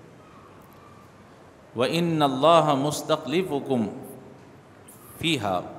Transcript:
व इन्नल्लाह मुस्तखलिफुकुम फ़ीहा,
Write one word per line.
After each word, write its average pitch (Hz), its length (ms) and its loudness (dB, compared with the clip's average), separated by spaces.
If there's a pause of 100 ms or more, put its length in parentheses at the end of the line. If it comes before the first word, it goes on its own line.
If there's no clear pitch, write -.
(1800)
व 117 80 0
इन्नल्लाह 156 880 4
मुस्तखलिफुकुम 143 1120 -2 (1300)
फ़ीहा, 107 440 0 (160)